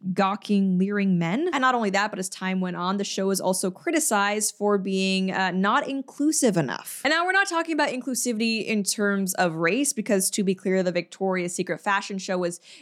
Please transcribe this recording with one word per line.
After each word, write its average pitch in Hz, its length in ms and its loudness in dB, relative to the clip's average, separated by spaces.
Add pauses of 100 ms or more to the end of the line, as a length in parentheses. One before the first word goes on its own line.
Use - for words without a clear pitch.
(140)
gawking, 196 680 2
leering 196 400 2
men. 214 320 0
And 285 100 0
not 254 140 4
only 220 140 0
that, 196 200 2
but 196 100 -8
as 185 100 -6
time 190 320 -2
went 180 160 -4
on, 180 200 0
the 202 60 -2
show 196 240 -2
was 196 140 0
also 190 280 0
criticized 214 840 0
for 208 220 2
being, 190 540 0
uh, 185 200 0
not 202 360 2
inclusive 269 720 0
enough. - 460 -4
And 277 80 2
now 339 120 2
we're 370 100 0
not 392 140 2
talking 330 260 -2
about 294 160 2
inclusivity 233 760 -2
in 214 160 0
terms 196 540 0
of 175 200 2
race, 185 380 0
because 196 380 0
to 208 120 -2
be 185 120 2
clear, 190 260 0
the 180 100 0
Victoria's 180 600 -4
Secret 180 260 -4
fashion 202 380 -2
show 185 220 -4
was 175 200 -4 (220)